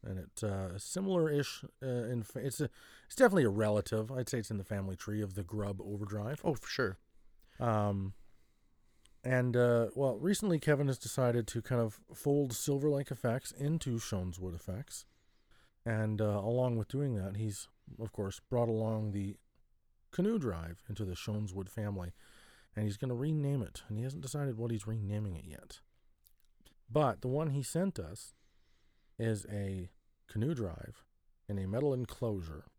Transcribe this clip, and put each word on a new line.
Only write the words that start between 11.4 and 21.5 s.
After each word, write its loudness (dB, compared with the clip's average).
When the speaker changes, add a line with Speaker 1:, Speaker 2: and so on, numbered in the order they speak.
Speaker 1:
to -4
kind 0
of -2
fold 2
Silver 0
Lake 0
Effects 0
into 0
Shoneswood -4
Effects. -8
And, 2
uh, 4
along 2
with 0
doing 0
that, -4
he's, -4
of -6
course, -4
brought 2
along 0
the -2
Canoe 2
Drive -4
into -4
the -4
Shoneswood -4